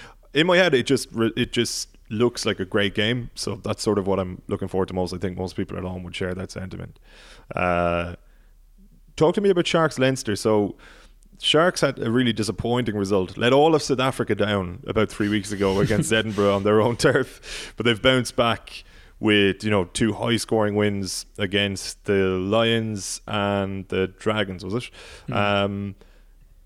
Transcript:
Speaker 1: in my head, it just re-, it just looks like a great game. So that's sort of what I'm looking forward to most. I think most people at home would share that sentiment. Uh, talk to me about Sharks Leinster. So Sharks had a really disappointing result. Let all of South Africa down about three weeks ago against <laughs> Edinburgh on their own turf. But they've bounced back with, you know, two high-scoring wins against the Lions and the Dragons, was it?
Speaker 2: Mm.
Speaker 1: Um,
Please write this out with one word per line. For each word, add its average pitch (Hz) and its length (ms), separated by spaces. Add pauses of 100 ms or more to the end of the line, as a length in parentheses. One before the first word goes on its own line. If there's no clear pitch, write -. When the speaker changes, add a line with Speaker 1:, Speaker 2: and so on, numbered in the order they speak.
(340)
Speaker 1:
in 156 140
my 175 100
head, 175 160
it 123 120
just 131 280
re-, 113 220
it 123 160
just - 380 (200)
looks 117 360
like 104 140
a 95 60
great 101 280
game. 120 420
So 104 200
that's 104 260
sort 104 160
of 95 80
what 95 140
I'm 92 280
looking 98 200
forward 92 220
to 90 40
most. 90 200
I 90 40
think 90 200
most 92 180
people 92 220
at 92 60
home 92 200
would 87 120
share 90 200
that 92 160
sentiment. 92 480 (560)
Uh, 87 600 (1000)
talk 160 200
to 214 60
me 202 80
about 175 160
Sharks 160 320
Leinster. 131 380
So 104 400 (640)
Sharks 170 380
had 139 200
a 123 120
really 120 220
disappointing 110 640
result. 95 400
Let 117 160
all 156 220
of 143 60
South 131 200
Africa 123 340
down 98 520
about 104 220
three 104 200
weeks 104 240
ago 98 260
against 104 320
<laughs> - 0
Edinburgh 104 420
on 98 100
their 107 180
own 117 160
turf. - 800
But 113 80
they've 113 160
bounced 131 340
back - 480 (380)
with, 104 440
you 107 40
know, 101 140
two 107 300
high-scoring 110 640
wins 101 500 (120)
against 101 680
the 104 80
Lions 101 1160
and 98 600
the 95 180
Dragons, 95 560
was 95 100
it? 123 160 (380)
Speaker 2:
Mm. - 80
Speaker 1:
Um, 101 600 (720)